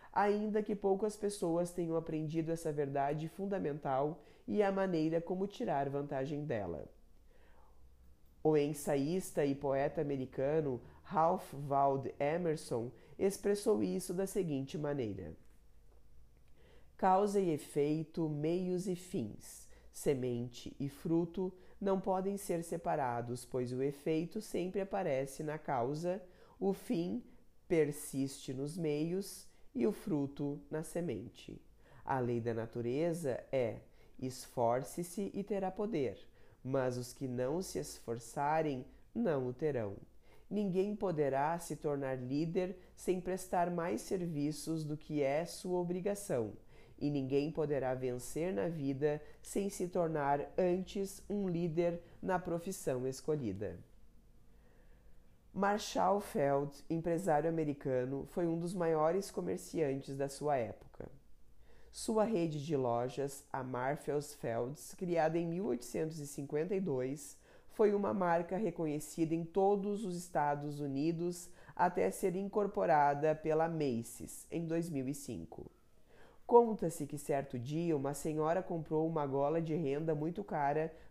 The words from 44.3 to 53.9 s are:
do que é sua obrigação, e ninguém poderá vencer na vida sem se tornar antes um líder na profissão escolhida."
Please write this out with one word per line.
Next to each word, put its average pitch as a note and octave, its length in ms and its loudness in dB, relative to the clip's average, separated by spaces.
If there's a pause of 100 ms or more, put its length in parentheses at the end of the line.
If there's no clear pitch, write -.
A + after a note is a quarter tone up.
do D3 100 -4
que D3 280 -2
é C#3+ 240 2
sua F3+ 320 -4
obrigação, F3 720 -2 (460)
e C#3+ 100 0
ninguém C#3 420 2
poderá C#3+ 440 0
vencer B2+ 580 -2
na G3 160 0
vida D3 540 0 (180)
sem G3 300 -2
se F#3 180 -4
tornar D#3 680 2
antes F#3 720 0
um G3+ 180 0
líder E3+ 540 2 (180)
na F#3 180 0
profissão E3+ 680 -2
escolhida." A2 720 -2 (1800)